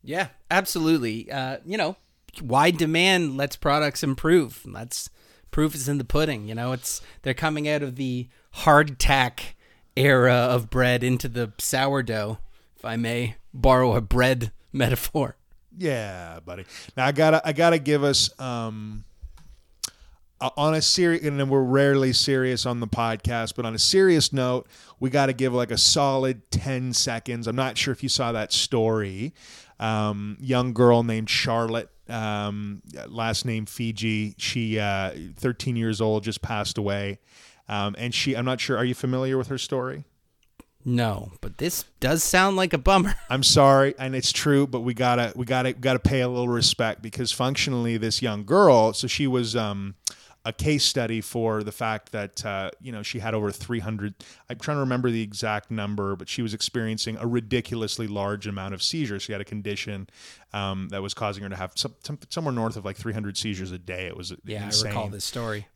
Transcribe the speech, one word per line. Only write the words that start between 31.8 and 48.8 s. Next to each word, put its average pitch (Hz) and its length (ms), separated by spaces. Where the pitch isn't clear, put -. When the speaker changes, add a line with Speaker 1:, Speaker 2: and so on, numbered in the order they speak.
Speaker 2:
um, 104 720
last 113 380
name 110 200
Fiji. 107 720
She, 113 400
uh, 98 340
thirteen 123 400
years 113 240
old, 107 220
just 110 180
passed 104 360
away. 101 420
Um, 104 280
and 120 160
she, 135 220
I'm 120 80
not 127 160
sure, 127 180
are 117 60
you 123 120
familiar 131 420
with 131 100
her 139 100
story? 131 460
Speaker 1:
No, 107 560
but - 200
this - 260
does 160 220
sound 190 340
like 185 160
a 160 40
bummer. 190 440
<laughs> - 80
Speaker 2:
I'm 131 140
sorry, 139 540
and 131 180
it's - 180
true, 143 340
but 123 140
we 123 120
gotta, 120 420
we 123 100
gotta, 127 280
gotta 127 260
pay 135 220
a 123 60
little 123 220
respect 117 520
because 113 300
functionally 127 640
this 110 260
young 107 220
girl, 123 500